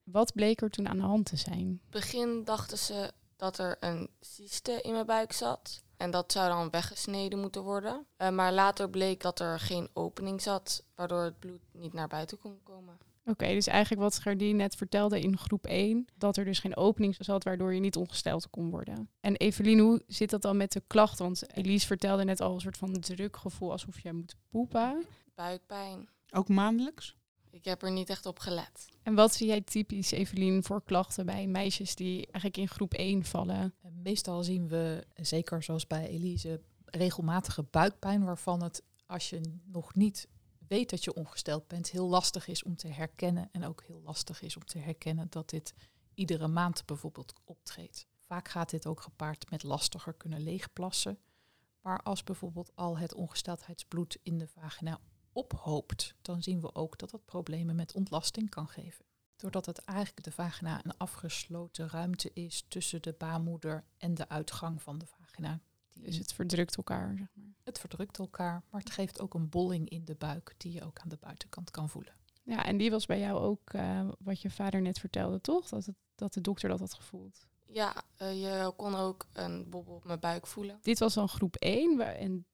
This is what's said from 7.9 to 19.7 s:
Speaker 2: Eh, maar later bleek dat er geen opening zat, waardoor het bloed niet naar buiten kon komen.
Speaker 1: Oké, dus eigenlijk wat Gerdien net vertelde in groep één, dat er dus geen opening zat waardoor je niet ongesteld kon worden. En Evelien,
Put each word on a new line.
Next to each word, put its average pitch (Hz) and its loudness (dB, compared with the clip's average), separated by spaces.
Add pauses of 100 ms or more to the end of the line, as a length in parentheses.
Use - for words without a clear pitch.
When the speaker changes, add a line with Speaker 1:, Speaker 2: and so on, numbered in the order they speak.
Speaker 2:
Eh, 185 2
maar 185 6
later 196 6
bleek 190 2
dat 180 0
er 165 0
geen 175 -2
opening 190 -4
zat, 196 -2 (100)
waardoor 175 0
het 170 -2
bloed 180 -14 (100)
niet 170 -10
naar 160 -2
buiten 160 -6
kon 196 -16
komen. 185 -18 (280)
Speaker 1:
Oké, 220 0
dus 196 4
eigenlijk 208 4
wat 208 4
Gerdien 208 2
net 202 2
vertelde 202 2
in 185 4
groep - -2
één, 214 4
dat 202 2
er 196 2
dus 190 0
geen - -2
opening 196 6
zat 196 0
waardoor 185 2
je 185 4
niet 196 4
ongesteld 170 0
kon 170 -2
worden. 214 -4 (100)
En 202 2
Evelien, 214 8